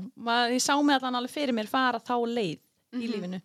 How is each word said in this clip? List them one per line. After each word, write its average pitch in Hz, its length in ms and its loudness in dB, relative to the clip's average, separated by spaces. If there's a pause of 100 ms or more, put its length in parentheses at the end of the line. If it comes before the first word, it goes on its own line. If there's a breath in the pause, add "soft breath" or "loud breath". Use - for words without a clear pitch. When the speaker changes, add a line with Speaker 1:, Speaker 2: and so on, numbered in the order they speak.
(180)
Speaker 1:
Maður, 240 400 0
ég 247 80 0
sá 294 160 4
mig 285 160 6
allan 254 240 -2
alveg 254 160 -6
fyrir 254 160 0
mér 214 160 -2
fara 254 320 2
þá 247 240 -2
leið 233 320 -2
í - 480 -10
Speaker 2:
Mhm. 233 80 -2
Speaker 1:
lífinu, 185 320 -4